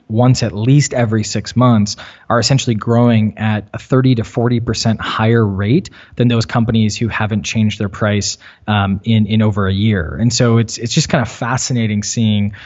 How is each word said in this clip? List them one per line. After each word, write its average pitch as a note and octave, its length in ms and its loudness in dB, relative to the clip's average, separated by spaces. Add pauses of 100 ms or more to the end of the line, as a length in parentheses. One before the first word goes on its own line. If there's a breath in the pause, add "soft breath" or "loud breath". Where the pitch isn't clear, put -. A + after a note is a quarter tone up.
once B2 360 2
at A2 100 -2
least B2+ 400 2
every A2+ 320 0
six - 320 -6
months A#2 400 4 (320 loud breath)
are A#2 100 2
essentially B2+ 360 0
growing A#2 640 2
at G#2+ 340 -2
a - 60 -12
thirty C3 380 2
to A2 60 -2
forty A#2+ 380 -2
percent A2+ 400 -2
higher A2+ 440 2
rate G2+ 440 0 (280 loud breath)
than B2 120 2
those A#2 160 0
companies A2+ 540 0
who A#2 100 -2
haven't G#2 360 -4
changed G#2+ 360 -2
their G#2 80 -4
price, G#2 480 -2 (320 loud breath)
um, G2+ 360 0
in, A2+ 220 2
in A2 140 0
over G#2 260 0
a F#2+ 60 0
year. G2+ 480 -2
And A#2 100 2
so A#2 280 2
it's, A2+ 180 -2
it's A#2 160 -8
just - 160 0
kind D3 140 0
of G#2+ 80 -4
fascinating A#2 720 -4
seeing, G#2 500 -2 (140)